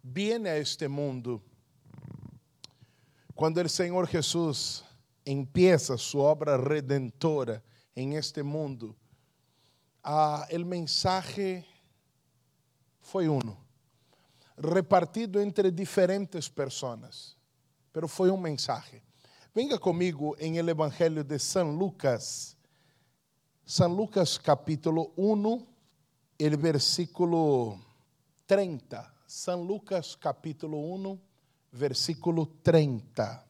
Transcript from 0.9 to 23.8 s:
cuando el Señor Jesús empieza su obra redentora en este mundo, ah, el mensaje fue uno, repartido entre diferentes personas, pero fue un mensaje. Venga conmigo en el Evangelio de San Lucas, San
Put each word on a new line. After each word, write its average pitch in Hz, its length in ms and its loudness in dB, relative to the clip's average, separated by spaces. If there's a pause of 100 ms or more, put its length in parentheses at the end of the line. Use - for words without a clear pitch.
cuando 160 260 0
el 170 120 0
Señor 180 340 0
Jesús 165 800 -2 (420)
empieza 143 720 4
su - 220 -4
obra 147 380 4
redentora 135 1040 -2 (320)
en 135 180 -6
este 147 300 -6
mundo, 135 520 -6 (1080)
ah, 151 480 2
el 170 120 -2
mensaje 180 1000 -2 (1400)
fue 180 260 -2
uno, 117 300 -2 (1000)
repartido 185 840 2
entre 196 300 2
diferentes 185 800 0
personas, 127 840 -8 (560)
pero 160 160 -4
fue 185 220 4
un 190 140 0
mensaje. 143 580 -6 (540)
Venga 254 240 0
conmigo 165 580 0
en 160 180 -4
el 170 140 0
Evangelio 156 540 2
de 143 160 -4
San 160 400 0
Lucas, - 760 -2 (1120)
San 175 320 2